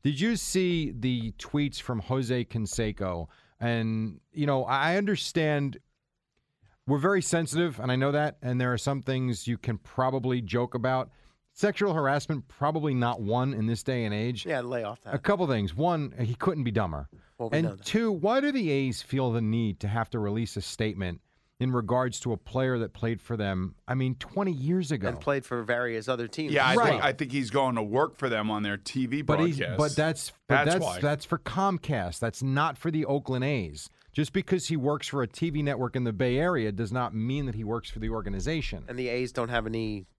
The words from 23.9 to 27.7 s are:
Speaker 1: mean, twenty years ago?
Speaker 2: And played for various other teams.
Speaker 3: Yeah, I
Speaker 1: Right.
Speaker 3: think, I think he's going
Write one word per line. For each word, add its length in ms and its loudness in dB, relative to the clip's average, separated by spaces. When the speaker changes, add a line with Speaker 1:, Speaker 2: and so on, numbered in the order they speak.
Speaker 1:
mean, 180 0
twenty 380 -4
years 400 0
ago? 160 -2
Speaker 2:
And 120 -4
played 240 0
for 200 -4
various 440 0
other 200 -2
teams. 240 -4
Speaker 3:
Yeah, 120 6
I 120 6
Speaker 1:
Right. 140 6
Speaker 3:
think, 140 2
I 80 4
think 200 -4
he's 180 0
going 240 4